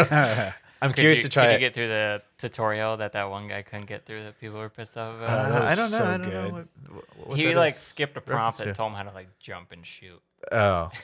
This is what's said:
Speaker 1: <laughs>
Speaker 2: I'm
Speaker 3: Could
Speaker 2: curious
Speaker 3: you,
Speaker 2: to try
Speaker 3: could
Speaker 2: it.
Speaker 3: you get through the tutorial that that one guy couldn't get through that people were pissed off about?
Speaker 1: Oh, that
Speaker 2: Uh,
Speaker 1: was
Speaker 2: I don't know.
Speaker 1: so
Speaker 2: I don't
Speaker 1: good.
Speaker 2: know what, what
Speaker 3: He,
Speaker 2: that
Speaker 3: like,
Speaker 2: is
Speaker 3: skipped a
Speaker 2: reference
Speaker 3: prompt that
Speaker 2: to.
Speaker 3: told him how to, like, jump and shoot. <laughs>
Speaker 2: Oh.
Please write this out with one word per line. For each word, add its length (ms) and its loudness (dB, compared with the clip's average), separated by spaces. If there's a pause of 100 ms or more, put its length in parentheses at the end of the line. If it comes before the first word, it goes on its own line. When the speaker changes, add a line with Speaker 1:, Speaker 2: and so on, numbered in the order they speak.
Speaker 1:
<laughs> 440 2 (280)
Speaker 2:
I'm 120 2
Speaker 3:
Could 80 0
Speaker 2:
curious 180 8
Speaker 3:
you, 60 4
Speaker 2:
to 60 -4
try 160 6
Speaker 3:
could 40 8
Speaker 2:
it. 40 8
Speaker 3:
you 40 4
get 160 2
through 140 -2
the 340 0 (160)
tutorial 600 -2
that 160 -6
that 140 -2
one 200 -10
guy 140 -8
couldn't 240 -12
get 200 -14
through 160 -12
that 180 -16
people 200 -12
were 80 -10
pissed 280 -16
off 200 -10
about? 120 -6 (200)
Speaker 1:
Oh, 40 -2
that 80 2
Speaker 2:
Uh, 40 0
Speaker 1:
was 80 2
Speaker 2:
I 20 4
don't 160 0
know. 80 0
Speaker 1:
so 60 2
Speaker 2:
I 120 -2
don't 140 -6
Speaker 1:
good. 20 -8 (200)
Speaker 2:
know 60 -12 (360)
what, 360 -20
what 80 -4
Speaker 3:
He, 80 2
Speaker 2:
that 100 2
Speaker 3:
like, 180 6
Speaker 2:
is 60 -12
Speaker 3:
skipped 360 -6
a 40 -10
Speaker 2:
reference 180 -4
Speaker 3:
prompt 200 0
that 80 -6
Speaker 2:
to. 80 -4
Speaker 3:
told 180 -4
him 60 -10
how 40 -10
to, 100 -12
like, 280 -20
jump 320 -16
and 120 -20
shoot. 420 -20
<laughs> 260 -12
Speaker 2:
Oh. 400 2 (120)